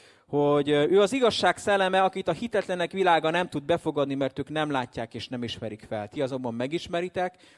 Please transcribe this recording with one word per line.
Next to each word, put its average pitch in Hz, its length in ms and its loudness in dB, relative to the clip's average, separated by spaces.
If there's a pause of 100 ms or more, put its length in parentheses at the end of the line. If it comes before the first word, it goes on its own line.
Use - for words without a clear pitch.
(280)
hogy, 147 420 2
ö, 147 180 4
ő 190 120 4
az 202 120 4
igazság 220 460 2
szelleme, 190 440 2
akit 190 260 0
a 180 40 2
hitetlenek 180 600 -4
világa 170 380 4
nem 175 180 0
tud 147 140 -6
befogadni, 147 520 0
mert 135 240 -4
ők 143 100 -8
nem 151 220 -2
látják 123 440 -4
és 113 140 -10
nem 123 140 -6
ismerik 110 460 -8
fel. 104 200 -6
Ti 143 120 -8
azonban 127 340 -4
megismeritek, 175 880 -4 (160)